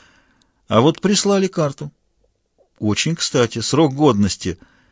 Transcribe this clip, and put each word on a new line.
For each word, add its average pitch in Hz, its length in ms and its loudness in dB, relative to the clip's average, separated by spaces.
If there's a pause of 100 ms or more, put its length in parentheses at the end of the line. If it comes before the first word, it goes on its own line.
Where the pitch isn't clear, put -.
(680)
а 107 140 2
вот 151 220 2
прислали 196 440 0
карту. 147 460 -6 (840)
Очень 107 380 -2
кстати, 120 440 -2
срок 135 340 0
годности 104 640 0 (340)